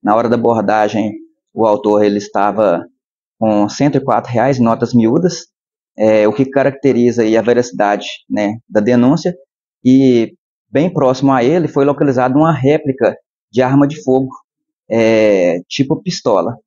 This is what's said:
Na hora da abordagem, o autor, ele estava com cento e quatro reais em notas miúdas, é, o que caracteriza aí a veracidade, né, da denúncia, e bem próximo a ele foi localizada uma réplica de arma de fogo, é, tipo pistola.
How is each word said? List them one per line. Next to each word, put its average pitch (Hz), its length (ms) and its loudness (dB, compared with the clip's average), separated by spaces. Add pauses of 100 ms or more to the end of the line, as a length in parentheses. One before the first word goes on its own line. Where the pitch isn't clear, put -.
Na 104 120 0
hora 117 120 0
da 117 80 2
abordagem, 107 760 0 (400)
o 110 120 -2
autor, 104 380 2
ele 104 140 2
estava 101 680 -2 (540)
com 104 320 0
cento 143 280 -2
e - 20 2
quatro 120 320 -4
reais 123 260 0
em 123 60 0
notas 113 300 -2
miúdas, 135 540 0 (500)
é, 107 300 2
o 110 60 0
que 131 120 0
caracteriza 127 800 0
aí 110 120 2
a 113 60 2
veracidade, 104 640 0 (220)
né, 104 280 -4 (120)
da - 100 0
denúncia, 123 560 0 (480)
e 127 500 2 (360)
bem 156 220 -2
próximo 135 420 0
a 127 100 0
ele 156 240 0
foi 139 180 -2
localizada 135 520 0
uma 160 160 2
réplica 131 600 0 (360)
de 117 100 0
arma 135 260 2
de 151 160 -8
fogo, 131 260 0 (600)
é, 107 800 2
tipo 139 340 -4
pistola. 117 540 -2 (120)